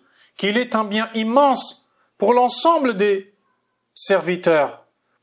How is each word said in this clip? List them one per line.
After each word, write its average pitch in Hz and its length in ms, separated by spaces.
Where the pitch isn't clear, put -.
qu'il 208 220
est 240 160
un 220 100
bien 214 300
immense 240 760
pour 208 160
l'ensemble 247 600
des 196 400
serviteurs, 170 920